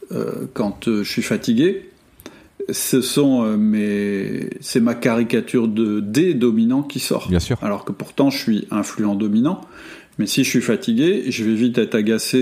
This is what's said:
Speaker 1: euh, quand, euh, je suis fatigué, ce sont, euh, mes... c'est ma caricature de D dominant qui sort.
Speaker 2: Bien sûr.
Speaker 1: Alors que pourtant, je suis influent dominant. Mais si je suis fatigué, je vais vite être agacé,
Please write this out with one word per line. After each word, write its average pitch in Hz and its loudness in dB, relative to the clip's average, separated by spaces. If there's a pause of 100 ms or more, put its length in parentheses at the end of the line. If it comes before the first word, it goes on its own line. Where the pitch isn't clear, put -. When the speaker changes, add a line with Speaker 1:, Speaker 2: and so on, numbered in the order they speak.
(120)
Speaker 1:
euh, 113 -6
quand, 107 -4
euh, 107 0
je - -8
suis 117 -4
fatigué, 123 0 (800)
ce - 0
sont, 131 2
euh, 110 0
mes... 104 0 (100)
c'est - 0
ma 117 2
caricature 117 0
de 104 0
D 143 2
dominant 120 2
qui 143 -6
sort. - -2
Speaker 2:
Bien 87 4
sûr. 120 -2
Speaker 1:
Alors 101 -4
que 104 -6
pourtant, - 0
je 135 -2
suis 107 0
influent 104 -2
dominant. 110 0 (580)
Mais 107 0
si 131 0
je - -4
suis 123 2
fatigué, 123 0
je 113 -2
vais 110 2
vite 120 2
être 110 0
agacé, 110 0